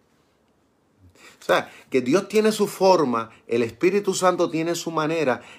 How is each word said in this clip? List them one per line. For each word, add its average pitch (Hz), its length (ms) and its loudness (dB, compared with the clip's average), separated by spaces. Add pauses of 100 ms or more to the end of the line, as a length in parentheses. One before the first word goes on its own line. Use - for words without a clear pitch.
(1400)
O - 40 -20
sea, 180 260 0 (200)
que 131 100 0
Dios 156 280 0
tiene 214 240 2
su 208 140 -2
forma, 151 640 2 (160)
el 120 160 0
Espíritu 185 520 -2
Santo 175 360 0
tiene 165 240 -4
su 165 160 -8
manera 156 520 -2 (160)